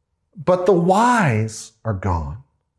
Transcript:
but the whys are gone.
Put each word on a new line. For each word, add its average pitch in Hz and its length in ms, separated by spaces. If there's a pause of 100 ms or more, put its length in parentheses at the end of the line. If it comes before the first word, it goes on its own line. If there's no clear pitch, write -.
(360)
but 180 320
the 208 60
whys 175 960 (120)
are 110 100
gone. 92 500 (360)